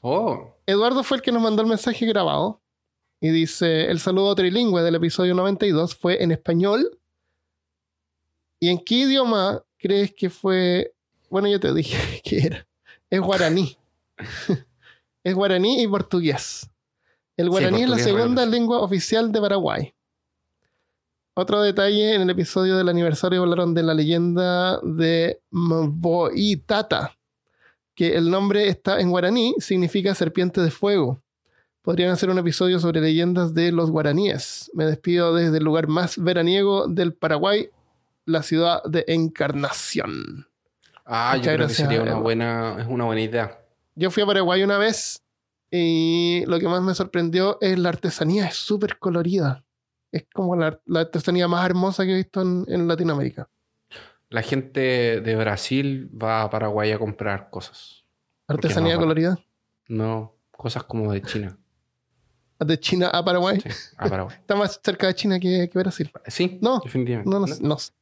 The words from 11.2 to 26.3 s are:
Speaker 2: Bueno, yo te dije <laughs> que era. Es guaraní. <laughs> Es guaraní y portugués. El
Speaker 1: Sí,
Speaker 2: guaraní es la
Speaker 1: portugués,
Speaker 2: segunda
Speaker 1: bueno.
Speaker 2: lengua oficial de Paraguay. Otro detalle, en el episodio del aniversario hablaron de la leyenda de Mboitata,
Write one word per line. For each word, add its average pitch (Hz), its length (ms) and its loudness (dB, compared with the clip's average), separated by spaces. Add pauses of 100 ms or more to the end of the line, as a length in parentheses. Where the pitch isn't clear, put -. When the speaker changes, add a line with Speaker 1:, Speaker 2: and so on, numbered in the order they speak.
Speaker 2:
Bueno, 196 180 0
yo 202 120 2
te 139 140 0
dije - 460 -2
<laughs> - 40 -20
que - 220 -2
era. - 200 -6 (440)
Es 185 100 0
guaraní. 180 560 0 (400)
<laughs> - 500 -6 (580)
Es 185 120 0
guaraní 196 480 2
y - 20 -2
portugués. 175 800 -2 (680)
El 170 100 0
Speaker 1:
Sí, 180 40 2
Speaker 2:
guaraní 190 320 2
es 247 60 2
la 247 60 2
Speaker 1:
portugués, 233 100 2 (120)
Speaker 2:
segunda 247 260 2
Speaker 1:
bueno. 226 80 0
Speaker 2:
lengua 233 300 0
oficial 214 500 0
de 214 100 0
Paraguay. 196 540 -2 (1400)
Otro 202 280 0
detalle, 208 540 2
en 196 60 2
el 180 80 2
episodio 185 460 0
del 185 120 2
aniversario 175 540 2
hablaron 175 300 2
de 165 120 2
la 160 100 2
leyenda 175 880 0
de 165 580 0 (120)
Mboitata, 170 1600 0 (800)